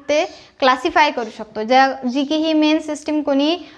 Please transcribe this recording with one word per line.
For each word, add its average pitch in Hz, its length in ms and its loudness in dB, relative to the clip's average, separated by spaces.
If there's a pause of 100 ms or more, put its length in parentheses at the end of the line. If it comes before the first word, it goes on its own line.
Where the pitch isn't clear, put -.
ते 302 160 2 (340)
classify 294 520 2
करू 233 280 -6
शकतो. 214 240 -10
ज्या, 254 460 2
जी 269 160 -2
की 302 120 -2
ही 320 160 0
main 311 260 2
system 302 440 -6
कोणी 285 340 0 (220)